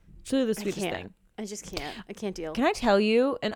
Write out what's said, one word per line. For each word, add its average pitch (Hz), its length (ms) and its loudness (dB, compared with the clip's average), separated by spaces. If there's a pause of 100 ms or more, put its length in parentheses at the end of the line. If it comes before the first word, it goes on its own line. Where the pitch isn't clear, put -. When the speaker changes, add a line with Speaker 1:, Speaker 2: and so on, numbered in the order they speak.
(240)
Speaker 1:
Truly 262 220 2
the 220 120 0
Speaker 2:
I 214 40 -6
Speaker 1:
sweetest 202 160 -4
Speaker 2:
can't. 196 180 -2
Speaker 1:
thing. 190 180 -12 (240)
Speaker 2:
I 214 80 -8
just 208 180 -12
can't. - 320 -8 (120)
I - 40 -10
can't 202 220 -8
deal. 160 180 -8
Speaker 1:
Can 233 140 0
I 427 60 2
tell 202 280 4
you? 233 420 4
And 214 140 -2